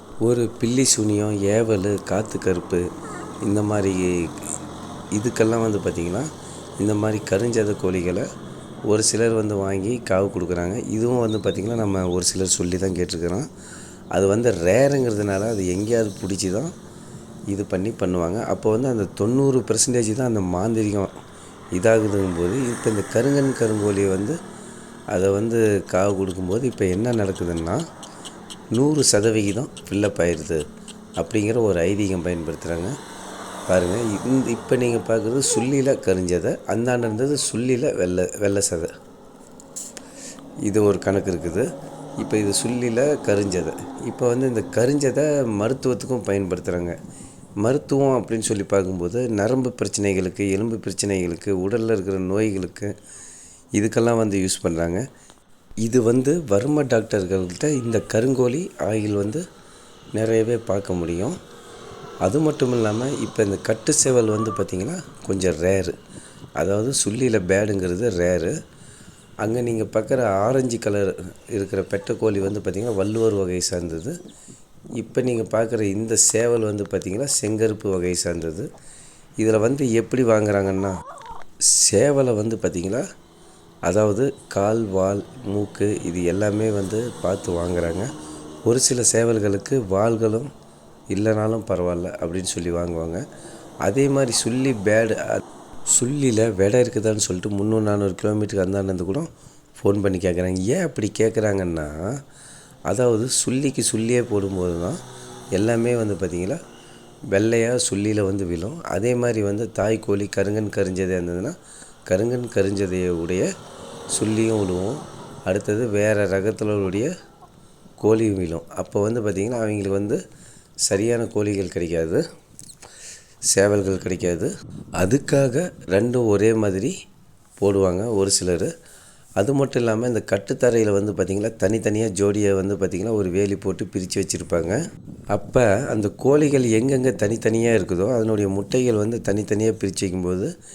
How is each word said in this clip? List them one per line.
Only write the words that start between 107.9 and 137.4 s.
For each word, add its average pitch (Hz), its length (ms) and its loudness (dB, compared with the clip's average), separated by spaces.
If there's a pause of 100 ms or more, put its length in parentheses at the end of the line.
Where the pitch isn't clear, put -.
வந்து 98 220 0
விழும். 87 400 -4
அதே 107 300 0
மாதிரி 120 280 0
வந்து 101 300 0
தாய் 107 260 0
கோழி 101 280 -2
கருங்கன் 101 440 -2
கருஞ்சதை 92 440 0
இருந்ததுன்னா, 90 380 -2 (520)
கருங்கன் 120 480 0
கருஞ்சதையுடைய 92 920 0 (640)
சுள்ளியும் 110 520 2
விழுவும். 95 380 -2 (460)
அடுத்தது 104 440 0
வேற 104 380 2
ரகத்திலுடைய 101 800 0 (920)
கோழியும் 110 400 4
விழும். 82 300 -4
அப்போ - 320 -4
வந்து 113 220 0
பாத்தீங்கன்னா, 104 380 -2
அவங்களுக்கு 104 320 -2
வந்து 104 260 0 (600)
சரியான 113 460 2
கோழிகள் 101 500 -2
கிடைக்காது, 85 440 0 (1200)
சேவல்கள் 98 600 2
கிடைக்காது. 87 440 -2 (460)
அதுக்காக 123 640 2 (320)
ரெண்டும் 117 400 2
ஒரே 104 260 6
மாதிரி 104 380 0 (680)
போடுவாங்க 95 460 4 (120)
ஒரு 98 160 2
சிலர். 90 380 0 (680)
அது 104 200 2
மட்டும் 135 260 2
இல்லாம, 117 260 2
இந்த 113 200 0
கட்டுத்தரையில 117 640 2
வந்து 101 200 2
பாத்தீங்கன்னா, 95 440 0
தனித்தனியா 107 520 2
ஜோடியை 101 440 2
வந்து 98 240 0
பாத்தீங்கன்னா 95 380 -2
ஒரு 98 160 2
வேலி 98 260 0
போட்டு 92 280 -4
பிரிச்சு 92 320 -6
வச்சிருப்பாங்க. 87 560 -2 (540)
அப்ப - 280 -4 (320)
அந்த 107 300 0
கோழிகள் 139 540 4
எங்கெங்க 127 440 4
தனித்தனியா 113 600 2